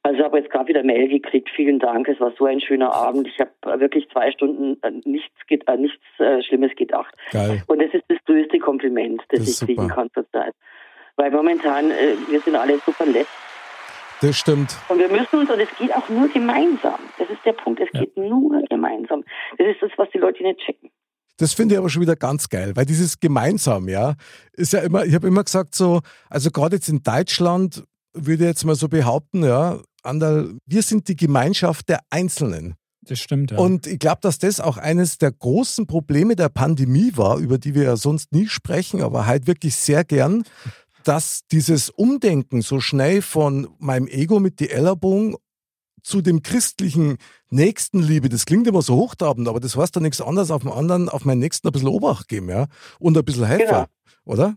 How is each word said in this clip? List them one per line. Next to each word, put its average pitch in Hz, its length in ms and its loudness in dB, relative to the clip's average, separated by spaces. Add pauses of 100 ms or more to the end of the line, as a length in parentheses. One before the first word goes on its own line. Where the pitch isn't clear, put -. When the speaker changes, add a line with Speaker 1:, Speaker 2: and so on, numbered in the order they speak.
Speaker 1:
also 143 160 0
ich 147 60 4
habe 151 140 2
jetzt - 120 -2
gerade 131 180 -2
wieder 147 140 2
Mail 127 260 4
gekriegt, 139 460 0
vielen 143 240 2
Dank, 123 300 0
es 135 120 0
war 120 180 0
so 135 80 2
ein 135 140 0
schöner 131 340 0
Abend, 123 320 0
ich - 120 -16
habe - 420 -4
wirklich 139 300 0
zwei 123 220 0
Stunden, 139 500 -2
äh, 113 80 -2 (160)
nichts 143 280 -6 (120)
ge-, 147 200 -2
äh, 131 120 2
nichts, 143 220 -2 (180)
äh, 131 240 2
Schlimmes 131 340 0
gedacht.“ - 380 -4 (180)
Speaker 2:
Geil. 104 340 0
Speaker 1:
Und 151 160 2
das 160 100 0
ist 359 160 -2
das 339 180 2
größte 156 320 4
Kompliment, 123 720 -2
das 156 100 2
Speaker 2:
Das 107 80 -2
ist - 140 -2
Speaker 1:
ich 120 40 -4
kriegen 113 160 0
Speaker 2:
super. 90 120 -2
Speaker 1:
kann 120 200 -4
zurzeit. - 400 -6 (640)
Weil 143 140 2
momentan, 151 600 2
äh, 135 260 2 (120)
wir 151 120 2
sind 151 160 0
alle 139 280 2
so - 80 0
verletzt. 143 380 0 (880)
Speaker 2:
Das 143 160 2
stimmt. 143 400 0 (120)
Speaker 1:
Und 185 100 2
wir 359 100 4
müssen 320 300 0
uns, 285 120 2
und 220 100 2
es 214 80 0 (100)
geht 247 160 -2
auch - 140 -2
nur 247 200 2
gemeinsam. 262 680 0 (200)
Das 175 100 -4
ist 214 160 -10
der 226 80 2
Punkt, - 280 -4
es - 120 -2
Speaker 3:
Ja. 131 80 -4
Speaker 1:
geht - 160 -4
nur 269 540 0
gemeinsam. 233 540 -4 (340)
Das 180 100 4
ist 202 140 -2
das, 202 140 -2
was 202 140 0
die - 80 -4
Leute 185 240 0
nicht 185 180 -2
checken. - 300 -10 (460)
Speaker 2:
Das 156 160 0
finde 214 220 2
ich 196 40 2
aber 185 100 0
schon 160 140 0
wieder 165 140 4
ganz 139 320 -4
geil, 98 280 -4
weil 131 100 2
dieses 160 320 0
gemeinsam, 131 720 0
ja, 107 260 0 (380)
ist - 200 -2
ja 196 80 2
immer, 185 240 0
ich 175 100 2
hab 175 100 2
immer 185 180 4
gesagt 190 320 -2
so, 175 260 2 (300)
also 151 220 0
gerade 170 240 0
jetzt 160 120 -4
in 151 140 0
Deutschland 175 800 0 (300)
würde 160 320 0
ich 170 40 4
jetzt 160 160 -2
mal 156 120 2
so 151 120 -2
behaupten, 147 540 0
ja, 151 380 2 (240)
Anderl, 151 600 0
wir 196 180 0
sind 214 260 -2
die 180 80 -2
Gemeinschaft 151 720 0
der 165 120 0 (100)
Einzelnen. 101 640 -4 (260)
Speaker 3:
Das 123 160 -10
stimmt, 139 320 -2
ja. 113 80 -4
Speaker 2:
Und 180 300 0
ich 165 100 -6
glaub, 151 220 -2
dass 185 180 -2
das 196 220 -2
auch 147 180 -4
eines 165 400 -2
der 139 140 2
großen 175 560 -2
Probleme 160 480 0
der 165 140 0
Pandemie 139 640 2
war, 107 220 2
über 123 200 0
die 139 160 -6
wir 143 80 4
ja 123 140 2
sonst 147 360 -2
nie 175 140 2
sprechen, - 560 -4
aber 117 240 -2
halt 123 220 0
wirklich 165 280 0
sehr 147 280 2
gern, 156 400 0 (600)
dass - 460 -2
dieses 156 400 2
Umdenken 196 720 0
so 135 180 -2
schnell 143 420 0
von 143 460 -2 (100)
meinem 131 280 -2
Ego 165 340 0
mit 190 200 -2
die 170 100 -2
Ellerbogen 190 640 0 (680)
zu - 180 -2
dem 165 220 2
christlichen 165 720 0 (340)
Nächstenliebe, 151 800 2
das 117 160 -2
klingt 220 220 4
immer 190 160 2
so 123 120 2
hochtrabend, 139 540 0
aber 117 120 -4
das 123 160 -6
heißt 165 200 0
doch 175 60 0
nichts 156 180 -2
anderes, 165 300 -2
auf 151 120 -2
den 131 80 -6
anderen, 170 380 0
auf 135 160 -8
meinen 135 140 2
Nächsten 139 300 -2
ein 151 40 -4
bisschen 135 160 0
Obacht 208 400 -2
geben, 95 220 -6
ja, 110 160 -2 (320)
und 160 180 4
ein 156 80 2
bisschen 120 220 -2
helfen, 185 200 2
Speaker 1:
Genau. 170 180 2 (420)
Speaker 2:
oder? 175 300 0